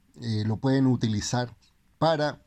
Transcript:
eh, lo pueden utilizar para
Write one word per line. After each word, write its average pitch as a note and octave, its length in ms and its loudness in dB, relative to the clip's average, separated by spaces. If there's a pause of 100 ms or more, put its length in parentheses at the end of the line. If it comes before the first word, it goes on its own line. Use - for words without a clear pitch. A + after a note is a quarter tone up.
(220)
eh, A2 240 -2
lo A2 100 -2
pueden C3+ 300 2
utilizar A#2 680 -2 (440)
para D3 480 0